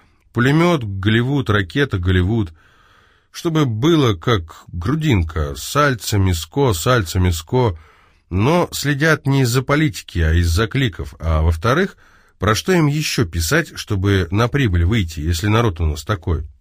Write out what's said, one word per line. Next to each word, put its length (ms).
Пулемёт, 500
Голливуд, 640
ракета, 500
Голливуд. 520
Чтобы 340
было 500
как 520
грудинка, 880
сальце, 600
миско, 560
сальце, 460
миско. 580
Но 420
следят 560
не 140
из-за 200
политики, 580
а 140
из-за 340
кликов. 520
А 220
во-вторых, 560
про 140
что 180
им 160
ещё 380
писать, 500
чтобы 560
на 160
прибыль 380
выйти, 340
если 280
народ 320
у 60
нас 180
такой? 400